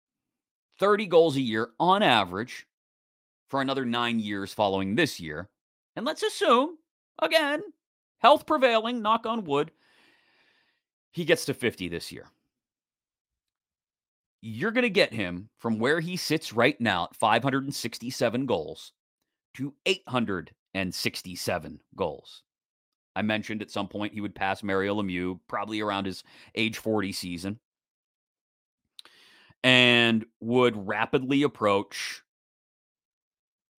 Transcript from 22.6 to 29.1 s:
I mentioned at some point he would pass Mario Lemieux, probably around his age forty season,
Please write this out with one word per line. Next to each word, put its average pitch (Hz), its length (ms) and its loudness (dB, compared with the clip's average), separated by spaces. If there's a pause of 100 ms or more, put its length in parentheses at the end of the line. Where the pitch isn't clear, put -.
I 92 60 -2
mentioned 107 400 -4
at 101 100 -12
some 101 160 -4
point 104 260 -8
he 104 80 -8
would 101 140 -8
pass 98 280 -2
Mario 98 320 0
Lemieux, 92 520 -4
probably 107 340 -6
around 101 240 -4
his 95 180 -10 (320)
age 110 220 -2
forty 104 340 -2
season, 92 480 -8 (2000)